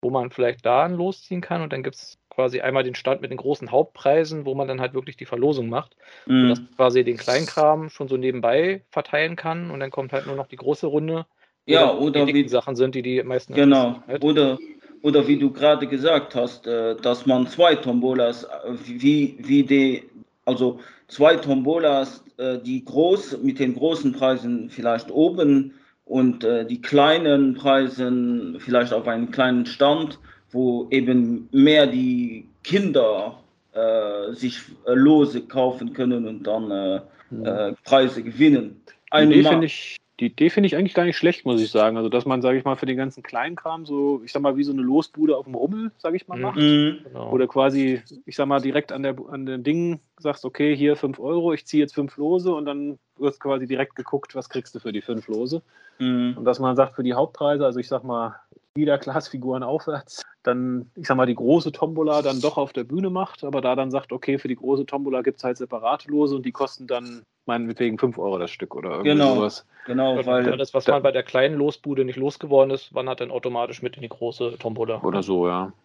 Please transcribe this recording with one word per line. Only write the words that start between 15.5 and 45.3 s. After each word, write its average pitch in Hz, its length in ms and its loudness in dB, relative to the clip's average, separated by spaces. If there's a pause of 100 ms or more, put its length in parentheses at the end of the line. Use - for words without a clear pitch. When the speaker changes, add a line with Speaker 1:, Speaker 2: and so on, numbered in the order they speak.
Speaker 2:
gerade 143 360 2
gesagt 147 480 0
hast, 120 320 -4
äh, 113 280 -2
dass 120 300 -2
man 127 220 2
zwei 165 280 4
Tombolas, 123 680 0
äh, - 20 -18 (380)
wie, 135 540 0
wie 135 240 4
die, 135 460 2 (360)
also 123 340 0 (280)
zwei 156 300 6
Tombolas, 139 840 0 (140)
äh, 127 220 -4
die 123 240 -6
groß, 170 600 0
mit 131 160 0
den 127 160 0
großen 147 380 0
Preisen 120 580 -2
vielleicht 117 400 -2
oben 143 640 2 (320)
und, 127 380 0
äh, 113 220 0
die 120 160 -8
kleinen 143 720 4
Preisen 123 1040 0
vielleicht 120 320 0
auf 113 160 -2
einen 117 240 -4
kleinen 127 340 2
Stand, 151 540 0 (320)
wo 123 400 0
eben 120 600 2
mehr 143 360 6
die 123 600 -4 (160)
Kinder, 117 760 0 (340)
äh, 107 600 -2
sich, 120 260 -6 (260)
äh, 123 80 2
Lose 143 540 6
kaufen 127 460 -2
können 123 340 0
und 104 180 -10
dann, 110 260 -2
äh, 95 300 -2 (300)
Speaker 3:
Mhm. 110 140 -8
Speaker 2:
äh, 104 280 -2 (100)
Preise 127 380 2
gewinnen. 117 640 2
Speaker 3:
Die - 60 -20 (160)
Speaker 2:
Eine 151 240 6
Speaker 3:
Idee 147 100 10
Speaker 2:
Ma- 151 60 6
Speaker 3:
finde 165 160 4
ich, - 320 -10 (220)
die 120 80 -2
Idee 151 240 2
finde 202 160 4
ich 160 80 0
eigentlich 185 180 0
gar 175 120 2
nicht 175 120 0
schlecht, - 280 0
muss 120 140 2
ich 110 120 0
sagen. 110 260 4
Also, 113 120 -2
dass 123 160 0
man, 131 180 -2
sag 127 120 4
ich 131 100 -2
mal, 135 100 0
für - 100 -6
den 131 120 -2
ganzen 135 260 -6
Kleinkram 160 640 -8
so, 143 360 -2
ich 120 80 -18
sag 143 120 -4
mal, 139 140 2
wie 143 60 0
so 143 80 -4
eine 135 120 -2
Losbude 151 520 2